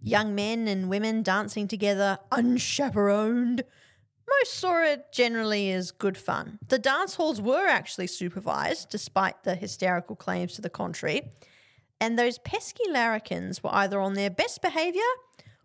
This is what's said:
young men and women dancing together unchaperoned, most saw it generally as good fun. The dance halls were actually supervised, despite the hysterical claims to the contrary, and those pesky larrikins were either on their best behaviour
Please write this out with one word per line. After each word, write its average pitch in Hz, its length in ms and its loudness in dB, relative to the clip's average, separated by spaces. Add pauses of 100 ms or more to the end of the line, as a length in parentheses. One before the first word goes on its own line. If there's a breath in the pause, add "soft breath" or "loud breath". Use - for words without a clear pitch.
young 208 340 2
men 220 320 0
and 190 220 0
women 214 340 0
dancing 208 460 0
together 202 500 2 (140)
unchaperoned, 240 1300 2 (800 soft breath)
most - 140 0
saw 349 280 2
it 294 300 0
generally 220 580 2
as 185 200 -2
good 190 260 -2
fun. - 500 -6
The 262 120 2
dance 294 380 0
halls 302 220 0
were 262 280 2
actually 214 400 0
supervised, 175 800 -4
despite - 560 -2
the 180 120 0
hysterical 180 600 -2
claims 180 380 -4
to 214 80 -12
the 170 80 -6
contrary, 180 640 -4 (680 loud breath)
and 226 180 0
those 240 200 2
pesky - 520 -4
larrikins 226 720 -2
were - 120 -4
either 196 260 2
on 196 140 0
their 196 160 0
best - 320 -2
behaviour 349 400 0 (640 soft breath)